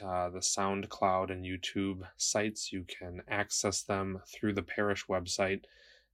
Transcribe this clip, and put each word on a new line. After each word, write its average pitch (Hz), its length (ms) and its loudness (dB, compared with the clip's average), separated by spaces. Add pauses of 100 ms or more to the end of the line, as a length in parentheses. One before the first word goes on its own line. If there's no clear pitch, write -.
uh, 90 260 0
the 92 120 -6
SoundCloud 98 920 2
and 92 140 -4
YouTube 92 560 -2 (160)
sites. - 560 0
You 95 120 -4
can 90 440 -10
access 101 540 0
them 95 440 -2
through - 280 0
the 98 80 2
parish 101 440 0
website, 95 540 0 (540)